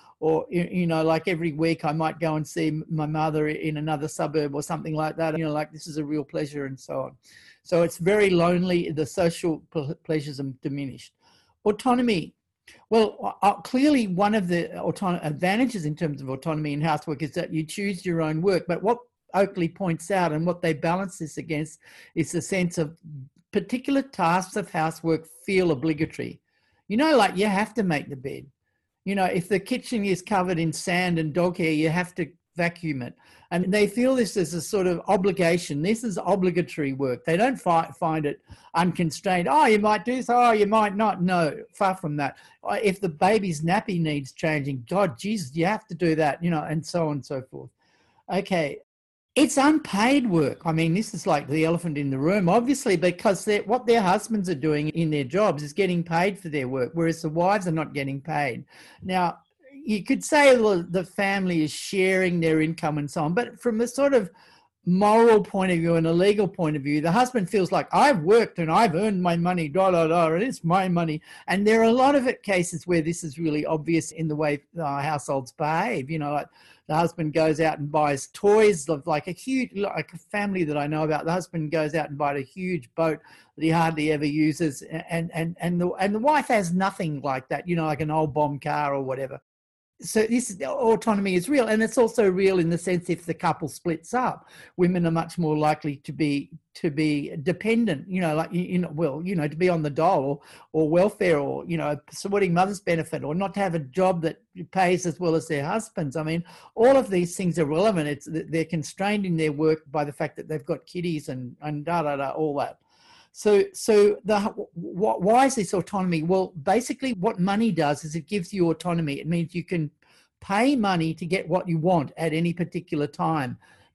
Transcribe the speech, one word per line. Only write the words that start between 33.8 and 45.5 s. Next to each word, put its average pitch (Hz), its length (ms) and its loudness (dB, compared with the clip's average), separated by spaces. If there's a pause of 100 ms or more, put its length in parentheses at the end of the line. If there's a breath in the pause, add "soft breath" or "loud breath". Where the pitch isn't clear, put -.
feel 247 280 2
this 233 220 0
as 160 160 -2
a 170 80 -4
sort 190 260 -2
of 175 220 0
obligation. 175 720 2
This 220 220 0
is 196 200 -4
obligatory 175 680 0
work. 131 320 -4
They 165 120 0
don't 233 240 0
fi-, 165 380 2
find 160 260 -2
it 143 160 -4 (340 loud breath)
unconstrained. 175 760 0
"Oh, 302 160 6
you 214 120 6
might 208 280 2
do 247 160 -2
so, 240 160 0
oh, 240 140 6
you 208 140 4
might 208 300 2
not." 202 260 0
No, 170 360 2 (140)
far 190 220 0
from 156 220 -6
that. 143 200 -4 (280 loud breath)
Uh, 208 180 -2
if 190 180 0
the 185 100 -2
baby's 185 520 2
nappy 180 380 0
needs 147 320 -2
changing, 143 560 -2
God, 175 300 0
Jesus, 190 360 -6